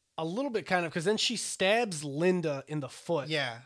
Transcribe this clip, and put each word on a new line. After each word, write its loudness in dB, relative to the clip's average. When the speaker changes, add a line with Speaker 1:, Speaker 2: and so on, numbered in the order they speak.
Speaker 1:
A -2
little -2
bit, -2
kind 2
of, -4
'cause -2
then 4
she 0
stabs 2
Linda 2
in -2
the -4
foot -2
Speaker 2:
Yeah, 0